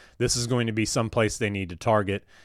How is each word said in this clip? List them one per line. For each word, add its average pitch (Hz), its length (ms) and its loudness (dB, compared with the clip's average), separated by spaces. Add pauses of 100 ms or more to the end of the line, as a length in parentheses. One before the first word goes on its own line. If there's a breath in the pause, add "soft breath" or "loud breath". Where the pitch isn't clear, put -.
(180 soft breath)
This 120 180 0
is 120 100 -2
going 120 220 0
to 110 40 -4
be 107 120 2
someplace 110 520 0
they 107 140 -2
need 95 200 -4
to 87 60 -10
target, 101 460 0 (220 soft breath)